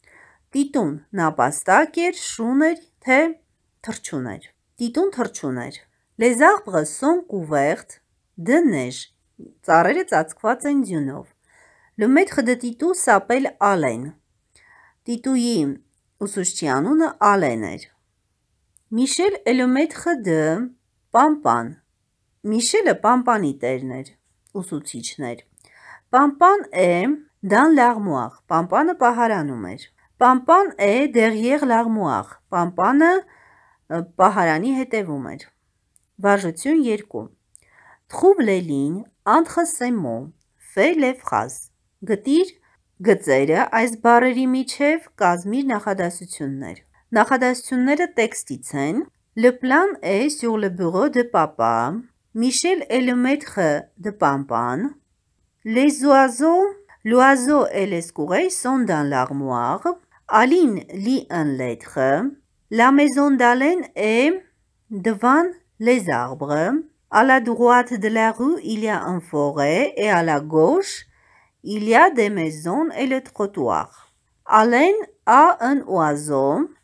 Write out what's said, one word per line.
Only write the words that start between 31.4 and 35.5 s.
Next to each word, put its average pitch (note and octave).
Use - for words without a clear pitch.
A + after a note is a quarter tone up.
լաղմուաղ, G#3+
Պամպանը, G3
ը, E3
պահարանի F#3
հետևում F3+
էր։ -